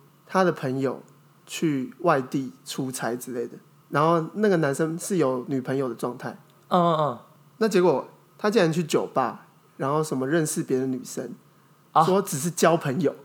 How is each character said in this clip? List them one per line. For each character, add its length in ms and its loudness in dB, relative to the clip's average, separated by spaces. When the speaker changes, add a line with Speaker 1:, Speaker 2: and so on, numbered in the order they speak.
Speaker 1:
他 180 2
的 80 2
朋 280 -4
友 240 -4
去 540 -4
外 220 2
地 320 -6
出 280 -8
差 240 -4
之 180 -10
类 120 -6
的， 120 -14
然 120 0
后 220 4
那 120 2
个 100 4
男 160 2
生 240 -2
是 200 -4
有 320 0
女 100 -2
朋 160 -4
友 140 -2
的 40 -6
状 240 -6
态。 200 -12
Speaker 2:
嗯， 120 4
嗯， 180 4
嗯。 200 -2
Speaker 1:
那 100 2
结 140 4
果 260 4
他 120 0
竟 120 4
然 100 4
去 100 0
酒 240 0
吧， 420 -4
然 160 -2
后 100 2
什 160 -2
么 80 -2
认 220 2
识 160 -4
别 160 0
的 80 -2
女 160 -4
生， 300 -10
Speaker 2:
啊。 120 4
Speaker 1:
说 180 4
只 180 -4
是 100 -2
交 280 4
朋 240 -2
友。 120 0